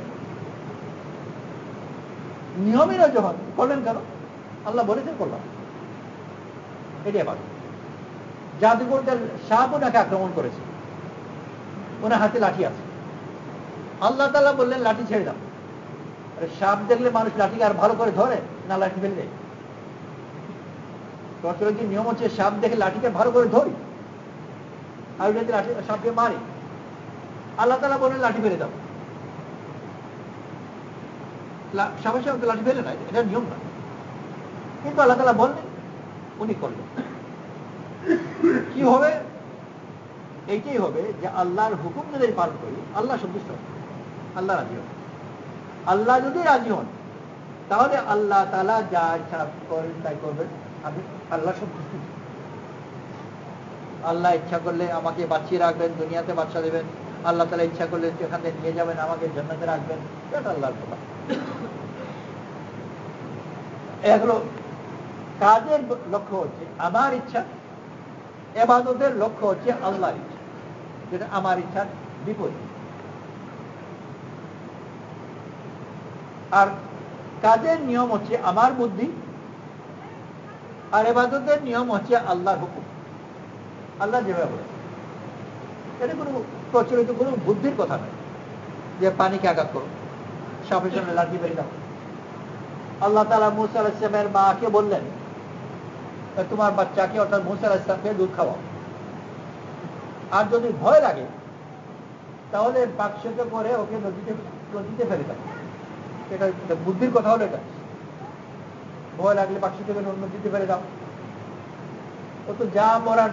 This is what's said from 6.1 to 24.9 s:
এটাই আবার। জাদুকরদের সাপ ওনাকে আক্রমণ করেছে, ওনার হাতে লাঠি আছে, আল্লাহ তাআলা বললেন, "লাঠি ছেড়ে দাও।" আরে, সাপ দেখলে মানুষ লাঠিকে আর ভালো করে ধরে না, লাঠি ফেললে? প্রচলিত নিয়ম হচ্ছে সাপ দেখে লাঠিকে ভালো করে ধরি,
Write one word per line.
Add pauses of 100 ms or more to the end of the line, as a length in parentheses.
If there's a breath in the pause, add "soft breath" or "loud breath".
এটাই
আবার। (1300)
জাদুকরদের (320)
সাপ
ওনাকে
আক্রমণ
করেছে, (1400)
ওনার
হাতে
লাঠি
আছে, (1120)
আল্লাহ
তাআলা
বললেন,
"লাঠি
ছেড়ে
দাও।" (1000)
আরে, (120)
সাপ (100)
দেখলে
মানুষ
লাঠিকে
আর
ভালো
করে
ধরে (320)
না,
লাঠি
ফেললে? (2250)
প্রচলিত
নিয়ম
হচ্ছে
সাপ
দেখে
লাঠিকে
ভালো
করে
ধরি, (1500)